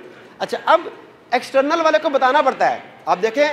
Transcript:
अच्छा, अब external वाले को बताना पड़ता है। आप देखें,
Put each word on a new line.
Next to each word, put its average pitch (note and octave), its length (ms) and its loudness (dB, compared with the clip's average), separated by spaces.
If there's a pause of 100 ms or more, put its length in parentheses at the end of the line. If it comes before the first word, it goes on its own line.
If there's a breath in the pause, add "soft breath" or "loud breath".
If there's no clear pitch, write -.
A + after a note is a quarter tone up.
(400 loud breath)
अच्छा, G#3 180 -6
अब D#4+ 320 0 (440)
external C#4 480 0
वाले D#4 160 2
को D#4 120 0
बताना C4+ 320 2
पड़ता A#3+ 240 0
है। A#2+ 160 -2 (260)
आप F3 100 2
देखें, A3+ 340 0